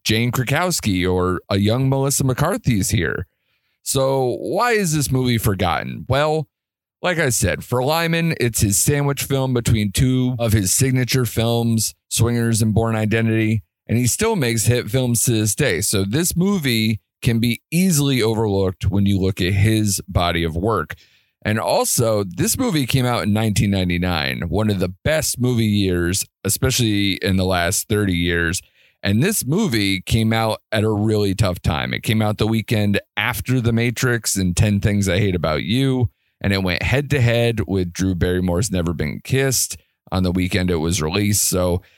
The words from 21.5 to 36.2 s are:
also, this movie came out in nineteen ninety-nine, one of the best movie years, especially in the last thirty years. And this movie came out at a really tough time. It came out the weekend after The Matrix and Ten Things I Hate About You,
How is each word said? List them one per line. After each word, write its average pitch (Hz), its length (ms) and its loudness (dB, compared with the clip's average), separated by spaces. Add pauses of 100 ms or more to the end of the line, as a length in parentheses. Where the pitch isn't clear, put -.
also, 110 680 0
this 101 320 -4
movie 175 280 0
came 127 200 0
out 117 180 -2
in 104 80 0
nineteen 107 400 0
ninety-nine, 87 800 -2
one 104 200 -2
of 101 100 -2
the 92 140 -4 (120)
best 151 340 -2
movie 120 240 0
years, 95 600 0 (180)
especially 104 800 0
in 95 160 2
the 92 80 2
last 90 420 0
thirty 104 280 0
years. 85 460 0 (400)
And 107 220 2
this 202 220 -2
movie 110 560 0
came 113 320 0
out 113 280 -2 (120)
at 107 100 0
a 110 80 0
really 104 440 0
tough 92 260 0
time. 64 320 -2
It - 100 -4
came 110 180 0
out 107 160 0
the 107 100 0
weekend 104 520 0 (160)
after 123 460 -2
The 117 100 0
Matrix 117 640 0
and 95 220 -2
Ten 104 240 2
Things 101 260 0
I 92 120 2
Hate 98 160 2
About 78 280 -2
You, 127 460 0 (320)